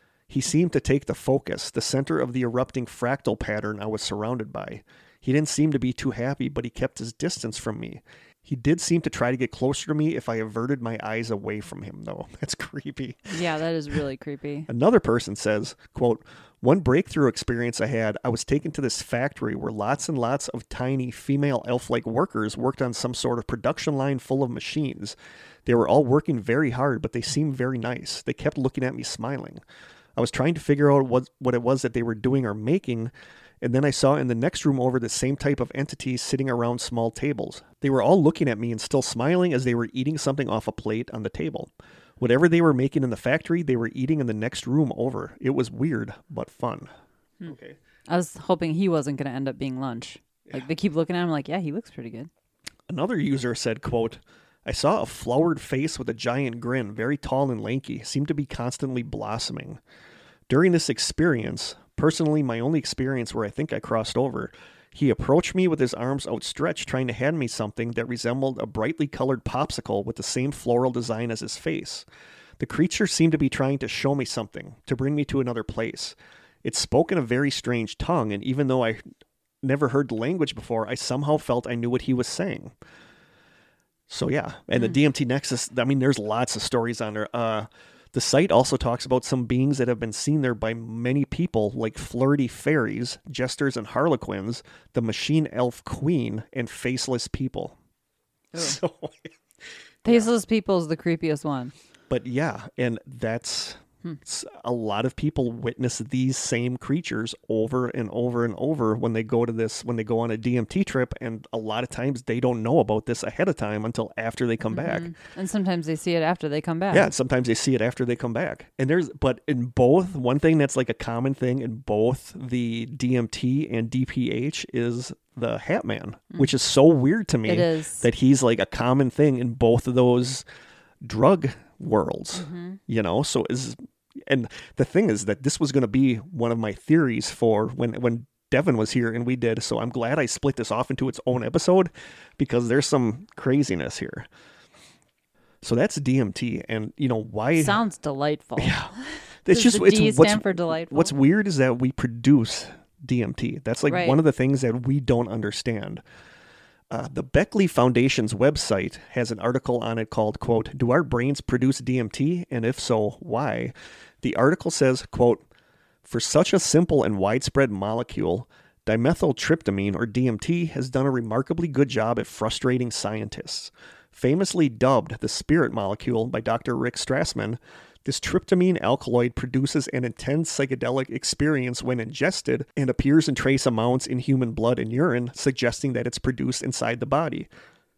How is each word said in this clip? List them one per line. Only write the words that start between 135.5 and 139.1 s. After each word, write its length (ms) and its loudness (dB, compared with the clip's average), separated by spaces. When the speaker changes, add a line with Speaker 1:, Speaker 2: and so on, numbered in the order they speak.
Speaker 1:
was 120 0
gonna 140 2
be 300 4
one 340 -2
of 80 -2
my 140 -4
theories 580 2
for 380 2
when, 320 -2
when 240 0
Devin 280 4
was 140 0
here 200 0